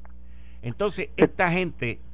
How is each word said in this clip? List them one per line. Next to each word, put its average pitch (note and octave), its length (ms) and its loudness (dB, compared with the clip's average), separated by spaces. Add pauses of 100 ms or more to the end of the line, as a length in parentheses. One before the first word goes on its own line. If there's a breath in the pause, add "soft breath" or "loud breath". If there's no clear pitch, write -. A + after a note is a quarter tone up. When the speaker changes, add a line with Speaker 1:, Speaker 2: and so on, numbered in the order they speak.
(600 soft breath)
Speaker 1:
Entonces, F3+ 540 -2
Speaker 2:
Es D#3 140 8
Speaker 1:
esta F3+ 220 4
gente F3 480 0 (140)